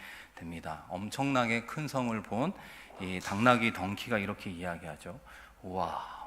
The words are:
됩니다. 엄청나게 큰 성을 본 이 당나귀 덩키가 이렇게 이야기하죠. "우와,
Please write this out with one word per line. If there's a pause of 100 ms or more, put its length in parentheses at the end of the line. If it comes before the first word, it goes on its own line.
(360)
됩니다.
엄청나게
큰
성을
본 (460)
이
당나귀
덩키가
이렇게
이야기하죠. (420)
"우와, (240)